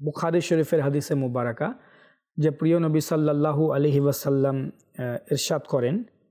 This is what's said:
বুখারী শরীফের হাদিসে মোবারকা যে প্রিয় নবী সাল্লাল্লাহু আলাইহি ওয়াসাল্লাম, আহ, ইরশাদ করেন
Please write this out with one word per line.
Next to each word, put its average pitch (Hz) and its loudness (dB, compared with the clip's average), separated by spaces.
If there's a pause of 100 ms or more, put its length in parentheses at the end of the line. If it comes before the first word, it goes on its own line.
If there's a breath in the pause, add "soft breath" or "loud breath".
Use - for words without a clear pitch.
বুখারী 170 0
শরীফের 160 2
হাদিসে 143 0
মোবারকা 123 -2 (640 soft breath)
যে 151 2
প্রিয় 160 2
নবী 156 2
সাল্লাল্লাহু 151 0
আলাইহি 143 2
ওয়াসাল্লাম, 139 0 (280)
আহ, 127 -6 (280)
ইরশাদ 147 -2
করেন 147 -2 (280)